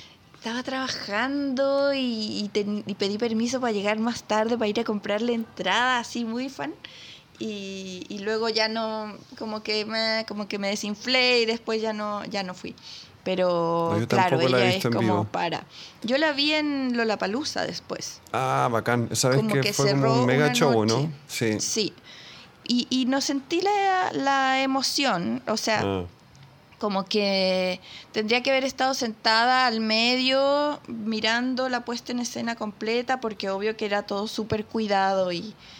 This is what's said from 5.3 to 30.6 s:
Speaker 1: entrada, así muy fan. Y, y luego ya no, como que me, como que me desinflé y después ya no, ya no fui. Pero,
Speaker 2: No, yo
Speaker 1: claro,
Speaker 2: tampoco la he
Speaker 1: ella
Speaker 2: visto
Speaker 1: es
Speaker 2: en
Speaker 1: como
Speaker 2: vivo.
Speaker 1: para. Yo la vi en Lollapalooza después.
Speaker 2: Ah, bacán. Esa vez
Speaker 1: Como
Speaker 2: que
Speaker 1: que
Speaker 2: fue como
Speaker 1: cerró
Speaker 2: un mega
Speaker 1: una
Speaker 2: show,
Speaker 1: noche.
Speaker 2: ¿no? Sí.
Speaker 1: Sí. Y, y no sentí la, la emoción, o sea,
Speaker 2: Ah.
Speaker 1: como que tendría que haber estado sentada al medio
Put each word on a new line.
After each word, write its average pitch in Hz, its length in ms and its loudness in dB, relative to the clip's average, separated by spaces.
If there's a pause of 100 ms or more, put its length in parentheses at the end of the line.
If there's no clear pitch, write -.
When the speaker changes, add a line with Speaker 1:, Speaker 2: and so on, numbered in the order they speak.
Speaker 1:
entrada, 226 680 2
así 233 280 -4
muy 247 240 -4
fan. 285 240 -8 (640)
Y, 190 720 -8
y 208 80 -8
luego 220 320 0
ya 220 180 2
no, 220 460 -4 (240)
como 214 240 -6
que 214 240 -2
me, 220 420 -2
como 208 180 -6
que 202 120 -6
me 202 100 -2
desinflé 240 720 2
y 226 60 4
después 226 340 -2
ya 220 140 -2
no, 208 320 -6
ya 196 160 -4
no 185 100 -6
fui. - 220 -12 (500)
Pero, 170 680 2
Speaker 2:
No, - 60 2
yo 120 80 0
Speaker 1:
claro, 185 300 4
Speaker 2:
tampoco 131 120 4
la 127 80 6
he - 40 6
Speaker 1:
ella - 120 6
Speaker 2:
visto - 140 0
Speaker 1:
es 117 60 2
Speaker 2:
en 113 40 2
Speaker 1:
como 113 220 4
Speaker 2:
vivo. - 120 0
Speaker 1:
para. 170 320 -2 (380)
Yo 240 160 0
la 302 140 2
vi 285 200 2
en 277 460 0
Lollapalooza 214 680 0
después. - 540 -8 (140)
Speaker 2:
Ah, 131 360 2
bacán. 117 400 2
Esa - 200 2
vez 131 80 6
Speaker 1:
Como 123 160 2
Speaker 2:
que 139 80 4
Speaker 1:
que - 100 -2
Speaker 2:
fue 139 180 2
como 139 120 4
Speaker 1:
cerró 131 180 4
Speaker 2:
un 123 60 4
mega 135 200 4
Speaker 1:
una - 80 2
Speaker 2:
show, 120 300 4
Speaker 1:
noche. 117 220 2
Speaker 2:
¿no? 160 60 -6 (160)
Sí. 110 320 0
Speaker 1:
Sí. - 320 -2 (760)
Y, 240 220 -2
y 254 160 0
no 269 160 0
sentí 294 400 -4
la, 381 500 0
la 269 500 0
emoción, 254 840 0
o 220 100 0
sea, 214 280 0
Speaker 2:
Ah. 95 200 0 (720)
Speaker 1:
como 196 260 -2
que 185 720 0 (340)
tendría 220 300 0
que 269 100 0
haber 262 120 2
estado 269 300 0
sentada 240 720 4
al 226 140 0
medio 262 1080 2